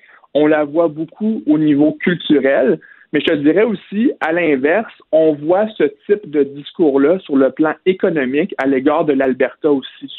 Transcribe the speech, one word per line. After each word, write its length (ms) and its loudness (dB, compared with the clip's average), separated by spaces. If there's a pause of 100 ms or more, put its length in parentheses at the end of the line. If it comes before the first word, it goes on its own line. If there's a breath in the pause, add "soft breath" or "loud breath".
(340 soft breath)
on 140 2
la 160 2
voit 240 0
beaucoup 580 -4
au 120 2
niveau 440 2
culturel, 800 0 (320 loud breath)
mais 80 0
je 60 -6
te 100 0
dirais 280 2
aussi, 480 -2 (100)
à 100 -2
l'inverse, 600 0 (200)
on 220 4
voit 340 0 (100)
ce 60 0 (240)
type 220 -2
de 140 0
discours-là 760 0
sur 160 -6
le 160 4
plan 220 -2 (120)
économique 720 -2
à 80 -2
l'égard 400 0
de 80 0
l'Alberta 580 0
aussi, 360 -6 (120)